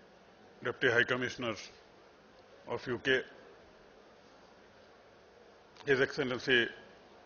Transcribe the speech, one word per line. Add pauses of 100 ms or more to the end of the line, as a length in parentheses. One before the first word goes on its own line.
(640)
Deputy
High
Commissioner (1120)
of
U
K, (2750)
His
Excellency (580)